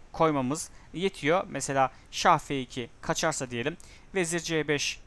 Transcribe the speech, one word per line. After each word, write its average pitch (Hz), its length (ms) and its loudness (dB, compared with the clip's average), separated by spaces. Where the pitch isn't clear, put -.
koymamız 147 580 2
yetiyor. 175 560 0
Mesela 135 440 0
şah 170 280 6
F 139 220 -4
iki 120 300 -8
kaçarsa 151 500 -2
diyelim. 120 260 -2
Vezir 170 260 0
C 156 280 -2
beş, - 380 -2